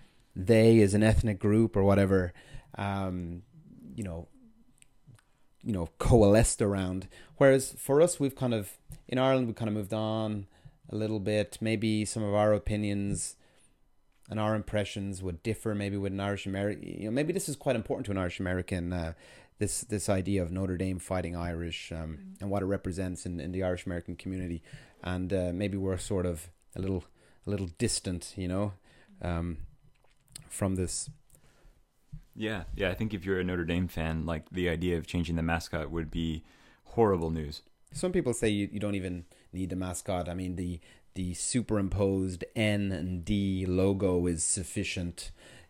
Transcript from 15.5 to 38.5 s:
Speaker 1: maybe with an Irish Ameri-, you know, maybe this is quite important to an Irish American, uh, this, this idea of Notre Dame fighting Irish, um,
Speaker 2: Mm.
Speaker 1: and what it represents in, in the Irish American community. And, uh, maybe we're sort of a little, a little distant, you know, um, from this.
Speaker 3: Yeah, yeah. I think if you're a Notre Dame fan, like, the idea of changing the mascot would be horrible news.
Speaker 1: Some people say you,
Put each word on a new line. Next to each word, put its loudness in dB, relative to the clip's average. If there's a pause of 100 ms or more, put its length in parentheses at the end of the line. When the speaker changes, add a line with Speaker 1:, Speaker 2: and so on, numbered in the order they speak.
Speaker 1:
maybe -2
with -2
an -4
Irish -4
Ameri-, -4
you -6
know, -4
maybe 0
this -4
is -4
quite 0
important -4
to -4
an 0
Irish -2
American, -2
uh, -4 (460)
this, -2
this -4
idea 2
of -2
Notre -2
Dame -2
fighting -4
Irish, -6
um, -6 (200)
Speaker 2:
Mm. -18
Speaker 1:
and -6
what 0
it 0
represents -4
in, -6
in -8
the -2
Irish -2
American -6
community. -6 (420)
And, -2
uh, 0
maybe -2
we're -2
sort -2
of -4 (260)
a -6
little, -2 (420)
a -4
little -2 (100)
distant, -4
you -4
know, -2 (480)
um, -4 (920)
from 0
this. -4 (1200)
Speaker 3:
Yeah, -6 (100)
yeah. 0
I 0
think -2
if -6
you're 2
a 0
Notre 0
Dame 2
fan, -2
like, -4
the 0
idea 2
of -4
changing 0
the 0
mascot -2
would -4
be -2 (420)
horrible 2
news. -6 (300)
Speaker 1:
Some -2
people 0
say 0
you, 2